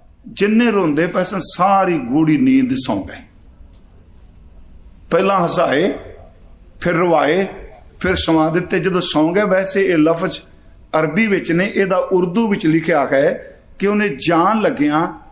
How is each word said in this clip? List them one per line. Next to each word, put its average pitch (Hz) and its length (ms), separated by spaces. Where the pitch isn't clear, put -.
ਜਿੰਨੇ 220 420
ਰੋਂਦੇ 170 360
ਪਏ 180 180
ਸਨ, 190 160
ਸਾਰੀ 185 580
ਗੂੜੀ 147 400
ਨੀਂਦ 131 360
ਸੌਂ 107 300
ਗਏ। - 180
ਪਹਿਲਾਂ 190 360
ਹਸਾਏ, 165 480
ਫਿਰ 175 120
ਰਵਾਏ, 170 560
ਫਿਰ 180 140
ਸਵਾ 160 360
ਦਿੱਤੇ। 175 300
ਜਦੋਂ 175 200
ਸੌਂ 160 320
ਗਿਆ, 208 120
ਵੈਸੇ 190 420
ਇਹ 180 120
ਲਫ਼ਜ਼ 160 420
ਅਰਬੀ 160 280
ਵਿੱਚ 185 260
ਨੇ, 190 220
ਇਹਦਾ 190 220
ਉਰਦੂ 180 520
ਵਿੱਚ 202 180
ਲਿਖਿਆ 156 400
ਹੈ 143 500
ਕਿ 190 80
ਉਹਨੇ 208 220
ਜਾਣ 175 340
ਲੱਗਿਆਂ 151 520